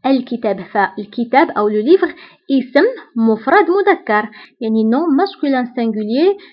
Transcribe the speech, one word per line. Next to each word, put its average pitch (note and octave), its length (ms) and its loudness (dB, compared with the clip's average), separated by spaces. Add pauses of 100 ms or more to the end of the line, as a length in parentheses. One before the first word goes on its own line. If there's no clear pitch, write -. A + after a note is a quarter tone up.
الكتاب، A#3 560 -2
فالكتاب A#3 880 -2
أو G#3 180 0
لو G#3+ 140 0
ليفر E4 340 2 (360)
اسم C#4 340 2 (300)
مفرد A3+ 540 2
مذكر، E4 600 0 (320)
يعني A3 220 0
نون C4+ 320 0
ماسكولين C#4 500 -2 (100)
سانغوليي، A#3 600 0 (160)